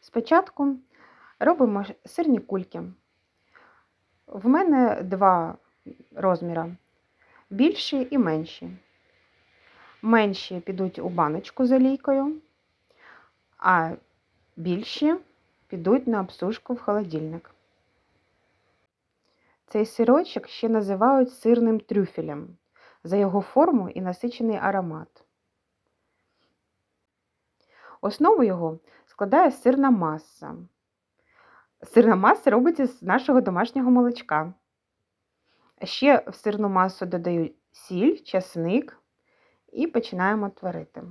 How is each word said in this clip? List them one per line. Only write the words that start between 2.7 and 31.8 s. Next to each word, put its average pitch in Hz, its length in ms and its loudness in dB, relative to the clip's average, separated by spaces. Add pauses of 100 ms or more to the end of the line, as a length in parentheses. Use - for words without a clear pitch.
В 196 200 -6
мене 277 560 4
два 185 540 2 (580)
розміри: 170 600 -2 (760)
більші 262 600 0
і 285 60 0
менші. 170 600 -2 (1200)
Менші 208 580 0
підуть 185 400 -6
у - 100 -6
баночку 175 560 -2
з 240 60 2
олійкою, 269 720 0 (1160)
а 170 340 0 (640)
більші 202 600 -2 (520)
підуть 196 400 0
на 220 140 0
обсушку 190 520 -8
в 240 60 -8
холодильник. 165 720 -6 (2250)
Цей 220 200 -2
сирочок 247 600 0
ще - 220 -6
називають 226 640 2
сирним 226 460 2
трюфелем 170 800 -6 (460)
за 175 140 -2
його 196 240 0
форму 254 480 2
і - 120 -10
насичений 214 560 -4
аромат. 175 680 -4 (2750)
Основу 311 420 4
його 170 360 -2 (380)
складає 262 340 4
сирна 269 400 2
маса. 156 640 -4 (1300)